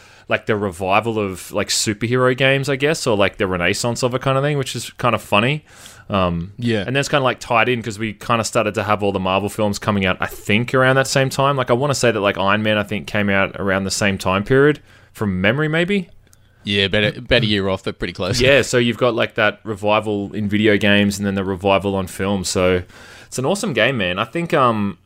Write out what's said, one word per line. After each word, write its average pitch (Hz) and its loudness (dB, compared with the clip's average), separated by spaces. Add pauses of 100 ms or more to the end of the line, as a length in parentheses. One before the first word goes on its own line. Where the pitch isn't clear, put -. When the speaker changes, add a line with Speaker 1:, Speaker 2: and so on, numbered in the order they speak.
(300)
Speaker 1:
like, 110 -2
the 113 0
revival 101 0
of, 95 -6
like, 98 -2
superhero 123 0
games, 135 0
I 139 0
guess, 147 -2
or, 110 2
like, 98 0
the 104 0
renaissance 92 -2
of 123 -2
it 131 -4
kind 135 0
of 135 0
thing, 147 -2
which 131 -6
is 120 -8
kind 120 0
of 104 -4
funny. 127 0 (440)
Um, 92 -2
Speaker 2:
Yeah. 113 -2
Speaker 1:
and 127 -2
then 139 2
it's 139 -4
kinda, 147 2
like, 123 0
tied 113 2
in 120 0
'cause 104 -8
we 110 -6
kinda 117 0
started 104 0
to 107 0
have 104 0
all 101 2
the 95 -2
Marvel 95 0
films 104 -2
coming 101 0
out, 92 2
I 87 -2
think, 113 -2
around 131 4
that 131 2
same 135 2
time. 139 0
Like, 127 -2
I 120 6
wanna 135 0
say 120 2
that, 107 -2
like, 98 0
Iron 98 2
Man, 107 2
I 104 0
think, 101 -6
came 101 -2
out 98 0
around 98 0
the 95 -4
same 98 0
time 95 0
period, 139 4 (320)
from 92 -2
memory, 131 2
maybe? 175 -2 (560)
Speaker 2:
Yeah, 101 2
about 104 2
a, 107 -2
about 123 2
a 110 0
year 101 0
off, 95 -2
but 104 -8
pretty 90 -8
close. 123 -2
Speaker 1:
Yeah, 131 4
so 127 0
you've 120 2
got, 123 0
like, 113 -2
that 107 0
revival 104 -2
in 104 -4
video 104 4
games 101 2
and 101 -4
then 98 -2
the 98 -2
revival 98 0
on 95 -4
film. 95 -4
So 90 0 (440)
it's - -10
an 127 -4
awesome 185 -4
game, 120 0
man. 90 -2
I 107 -2
think, 170 -4
um, 113 0